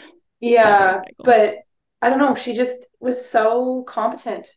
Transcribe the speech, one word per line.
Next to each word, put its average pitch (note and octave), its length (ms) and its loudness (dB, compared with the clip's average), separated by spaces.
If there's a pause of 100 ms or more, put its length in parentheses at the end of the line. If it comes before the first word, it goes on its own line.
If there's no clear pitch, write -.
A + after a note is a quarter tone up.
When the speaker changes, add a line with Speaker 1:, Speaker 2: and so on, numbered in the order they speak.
(140)
Speaker 1:
<laughs> - 260 -20
Yeah, A#3 240 4
Speaker 2:
That G3+ 300 4
first G3 120 -6
cycle. - 200 -12
Speaker 1:
but G#3+ 300 4 (460)
I A#3+ 80 2
don't C4+ 100 0
know. C#4+ 140 2
She - 200 -8
just B3 340 -6 (120)
was B3+ 300 -6
so B3 580 -2
competent. A#3 680 -8